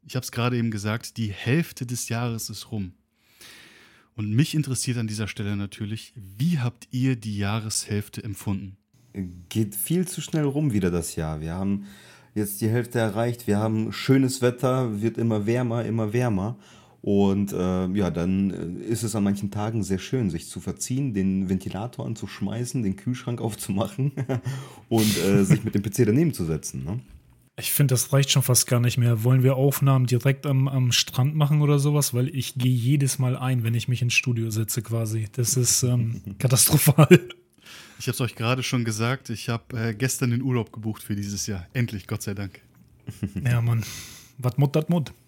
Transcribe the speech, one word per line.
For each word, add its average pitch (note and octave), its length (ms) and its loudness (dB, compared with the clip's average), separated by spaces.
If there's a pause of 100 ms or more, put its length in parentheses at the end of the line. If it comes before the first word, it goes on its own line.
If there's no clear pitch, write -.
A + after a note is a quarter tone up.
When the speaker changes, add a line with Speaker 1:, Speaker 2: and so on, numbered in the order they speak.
Speaker 1:
Ich - 80 -10
hab's B2 160 -6
gerade A#2+ 260 0
eben A#2 140 0
gesagt, G#2+ 460 -6
die A2 160 -2
Hälfte C3+ 520 -2
des A#2+ 220 -8
Jahres A#2 420 -4
ist - 220 -14
rum. F#2+ 220 -6 (1200)
Und G#2+ 180 -4
mich C#3+ 220 2
interessiert C3 420 -2
an A2+ 100 -2
dieser G#2+ 200 -4
Stelle G2+ 300 -4
natürlich, G2+ 580 -8
wie A2+ 440 -2
habt A#2+ 320 -4
ihr B2+ 260 0
die G#2+ 200 -6
Jahreshälfte G#2 840 -4
empfunden? G2 540 -6 (720)
Speaker 2:
Geht G#2+ 260 -2
viel F3 320 0
zu - 140 -10
schnell D3+ 240 -2
rum C#3+ 260 0
wieder F#2+ 200 2
das E2+ 260 -4
Jahr. D#2 240 -4
Wir D#2+ 140 -6
haben G2 320 -2 (460)
jetzt G#2 280 -4
die A2+ 80 2
Hälfte A#2+ 300 0
erreicht, A2+ 480 -2
wir G2+ 100 4
haben A2 340 0
schönes C3 500 2
Wetter, B2 600 0
wird A2+ 160 0
immer A2 280 0
wärmer, A#2 380 0
immer A2 300 -2
wärmer. A#2 440 0 (440)
Und, G2+ 500 2
äh, F#2 360 0
ja, F#2+ 240 0
dann, F2+ 680 -2
äh, G2 60 -12
ist A2 180 -2
es G#2 100 -4
an G#2 120 2
manchen G2+ 260 0
Tagen G#2+ 320 -2
sehr F#2+ 160 -2
schön, A#2+ 300 -2
sich E2 180 -6
zu - 140 -12
verziehen, B2+ 520 -4
den F#2+ 360 0
Ventilator G2 560 -4
anzuschmeißen, A#2 760 -6
den G2 140 -2
Kühlschrank A#2+ 460 -6
<laughs> - 0 -
aufzumachen A2 720 -2 (720)
und, G#2+ 300 4
äh, G2 260 4
sich G2+ 220 4
mit G#2+ 100 -2
dem G2+ 60 2
P G#2 100 -4
C B2 140 4
daneben C3+ 280 4
zu F2+ 120 -2
setzen, D2 400 -4
ne? A2 160 -4 (600)
Speaker 3:
Ich - 120 -4
find, C#3 180 4
das B2 220 0
reicht C#3 180 4
schon C3+ 100 4
fast A#2+ 260 4
gar A#2+ 120 2
nicht A#2+ 180 2
mehr. A#2 280 4
Wollen B2+ 180 6
wir C3 140 6
Aufnahmen C3+ 480 4
direkt C3+ 400 2
am, C3+ 240 2
am B2+ 240 2
Strand C#3+ 420 2
machen D3+ 260 4
oder D3 160 6
sowas? D3 360 2
Weil B2 200 0
ich B2+ 220 -4
geh B2+ 140 2
jedes B2+ 500 2
Mal B2+ 160 2
ein, B2+ 300 0
wenn A2+ 80 0
ich A2+ 160 -2
mich B2 120 0
ins A#2+ 120 0
Studio A2+ 360 0
setze G#2+ 320 -2
quasi. A2+ 520 -2
Das A#2+ 240 0
ist, B2 260 2
ähm, A#2+ 460 0
<laughs> - 100 -12
katastrophal. C#3+ 800 6 (800)
Speaker 1:
Ich - 80 -6
hab's B2+ 140 -2
euch A#2+ 140 -2
gerade B2 280 0
schon B2 220 0
gesagt, A2+ 440 -2
ich A2+ 200 -6
hab, A#2 240 -4
äh, A2+ 200 -2
gestern B2 380 0
den A#2 100 0
Urlaub B2+ 300 0
gebucht G#2+ 320 -8
für G#2 140 -4
dieses G2+ 300 -4
Jahr. F#2+ 260 -6
Endlich, A#2 340 -2
Gott G#2+ 140 -6
sei G#2 120 -6
Dank. G2 280 -10 (840)
Speaker 3:
Ja, A#2+ 160 2
Mann. A#2 240 0 (540)
Wat B2 200 -2
mut, C#3 200 2
dat D#3 120 -2
mut. E3+ 220 0 (160)